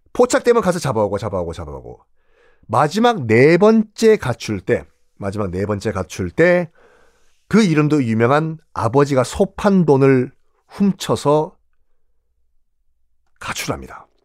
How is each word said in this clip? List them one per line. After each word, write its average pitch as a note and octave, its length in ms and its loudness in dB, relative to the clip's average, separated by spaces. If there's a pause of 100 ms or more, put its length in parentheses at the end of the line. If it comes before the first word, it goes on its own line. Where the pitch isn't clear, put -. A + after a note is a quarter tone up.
(140)
포착되면 A#3+ 480 2
가서 F3+ 160 -2
잡아오고 G#2+ 400 -2
잡아오고 F#2+ 340 -6
잡아오고. C#2+ 480 -16 (640)
마지막 D#3 600 0
네 C3 320 4
번째 A3 580 2
가출 A2+ 440 -6
때, F2 240 -2 (320)
마지막 G2+ 340 -6
네 F#2 160 -4
번째 G#2 260 -4
가출 F#2 380 -8
때 F3 400 0 (800)
그 A3 120 4
이름도 D3+ 420 2
유명한 C3+ 540 0 (160)
아버지가 B2+ 500 0
소판 F#3+ 600 0
돈을 C3+ 460 2 (340)
훔쳐서 D#3 920 -2 (1800)
가출합니다. - 640 -12 (180)